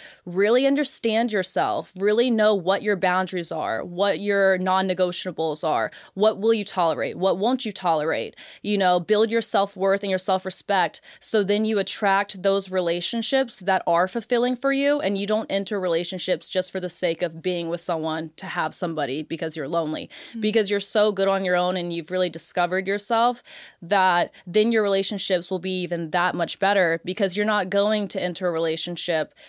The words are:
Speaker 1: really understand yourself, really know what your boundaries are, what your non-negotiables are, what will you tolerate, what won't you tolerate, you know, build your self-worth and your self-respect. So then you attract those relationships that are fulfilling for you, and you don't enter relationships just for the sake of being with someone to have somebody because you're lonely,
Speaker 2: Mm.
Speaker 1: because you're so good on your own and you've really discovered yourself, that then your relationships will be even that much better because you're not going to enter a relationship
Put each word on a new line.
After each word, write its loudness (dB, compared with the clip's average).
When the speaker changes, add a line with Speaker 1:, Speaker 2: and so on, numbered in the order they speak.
Speaker 1:
really 2
understand 0
yourself, 0
really 2
know 4
what 2
your 0
boundaries -2
are, -4
what 0
your 2
non-negotiables 0
are, 0
what 2
will 2
you -2
tolerate, 0
what 2
won't 0
you -6
tolerate, -2
you 0
know, 4
build 2
your 0
self-worth 0
and -4
your 0
self-respect. 0
So 2
then 0
you 0
attract 0
those 2
relationships 0
that 0
are 2
fulfilling 0
for 0
you, 2
and 0
you -4
don't -2
enter -2
relationships -2
just -2
for -4
the -4
sake 0
of -4
being -2
with -2
someone -2
to -10
have -2
somebody -2
because -6
you're -4
lonely, -2
Speaker 2:
Mm. -10
Speaker 1:
because 2
you're 2
so 2
good 0
on 2
your 2
own 2
and -4
you've -8
really 0
discovered -2
yourself, 0
that 2
then 2
your 2
relationships 0
will -2
be -4
even -4
that 0
much -4
better 2
because -2
you're 0
not 0
going 0
to -6
enter -4
a 0
relationship -2